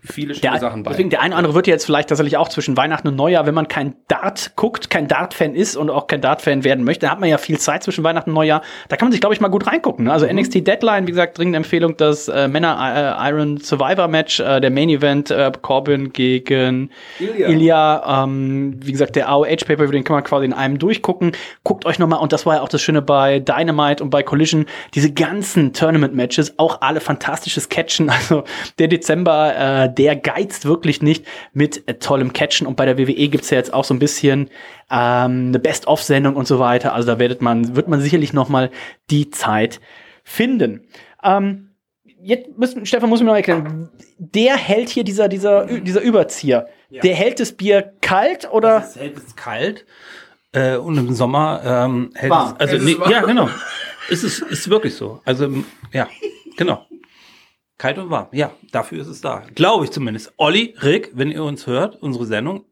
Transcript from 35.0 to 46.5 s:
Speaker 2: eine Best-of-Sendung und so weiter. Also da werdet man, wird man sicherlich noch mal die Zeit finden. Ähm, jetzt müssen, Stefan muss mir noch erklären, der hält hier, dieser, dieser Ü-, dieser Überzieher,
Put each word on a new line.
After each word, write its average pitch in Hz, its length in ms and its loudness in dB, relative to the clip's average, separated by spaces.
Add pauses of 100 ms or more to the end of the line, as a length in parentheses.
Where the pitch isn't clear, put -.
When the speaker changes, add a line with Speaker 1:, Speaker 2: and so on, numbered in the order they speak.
Speaker 2:
eine 127 100 2
Best-of-Sendung 139 760 2
und 135 140 -2
so 135 100 4
weiter. 123 360 2
Also 120 120 0
da 117 140 0
werdet 123 220 0
man, 117 340 0
wird 139 100 0
man 151 140 2
sicherlich 147 320 0
noch 135 160 0
mal 131 220 2 (380)
die 147 220 2
Zeit 110 480 -2 (460)
finden. 214 640 -2 (340)
Ähm, 196 540 -2 (440)
jetzt 196 380 -4
müssen, 247 280 -2
Stefan 233 220 0
muss 226 120 4
mir 240 60 4
noch 220 100 4
erklären, 165 520 -2 (300)
der 220 380 2
hält 220 320 0
hier, 240 160 -4
dieser, 202 240 2
dieser 202 420 2
Ü-, 240 100 -4
dieser 185 200 0
Überzieher, 170 680 2 (240)